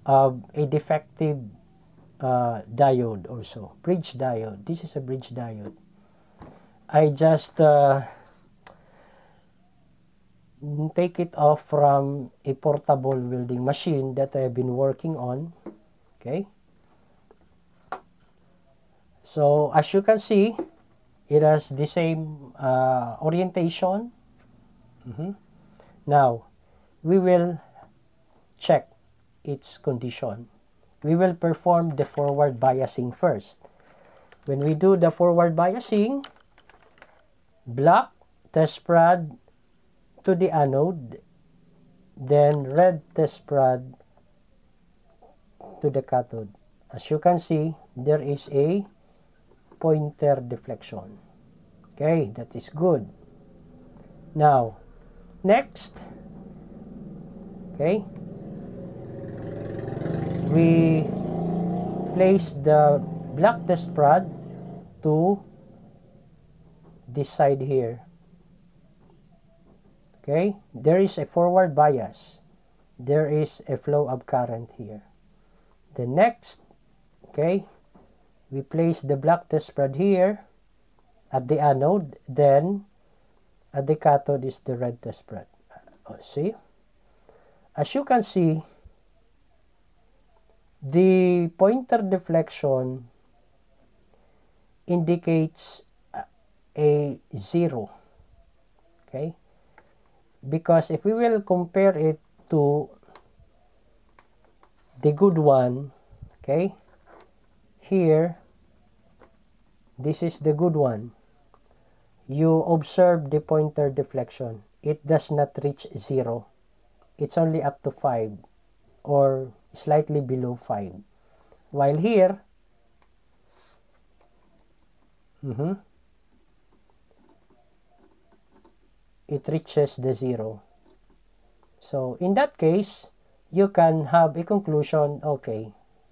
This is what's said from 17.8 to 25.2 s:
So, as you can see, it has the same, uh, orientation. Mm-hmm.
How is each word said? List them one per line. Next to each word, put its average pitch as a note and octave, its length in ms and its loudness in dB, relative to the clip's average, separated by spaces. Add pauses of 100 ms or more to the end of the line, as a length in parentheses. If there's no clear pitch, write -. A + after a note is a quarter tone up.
So, D3 480 2
as D3+ 160 2
you G3 100 2
can G#3+ 180 2
see, G#3+ 360 2 (720)
it D3+ 160 4
has D3+ 240 4
the C#3 180 -6
same, D#3 680 -4
uh, B2+ 640 0
orientation. F3+ 920 -2 (920)
Mm-hmm. C3+ 280 -10 (760)